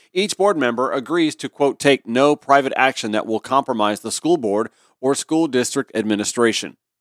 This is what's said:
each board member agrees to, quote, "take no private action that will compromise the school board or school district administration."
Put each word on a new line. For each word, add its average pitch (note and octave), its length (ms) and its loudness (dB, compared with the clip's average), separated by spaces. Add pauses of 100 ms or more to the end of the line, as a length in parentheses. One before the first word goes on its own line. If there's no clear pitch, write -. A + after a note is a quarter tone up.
(120)
each G3 240 -4
board F#3+ 220 0
member B2 340 -2
agrees D3 440 -2
to, - 140 -10
quote, C#3 280 0
"take C#3 300 2
no C3+ 280 2
private C#3 400 2
action B2+ 360 0
that G#2+ 160 -2
will A2 120 -2
compromise A2+ 600 -2
the A2 120 -10
school E3 260 0
board G#2+ 340 -2 (280)
or C3+ 140 0
school D#3+ 340 0
district B2+ 460 -2
administration." G#2+ 840 0 (240)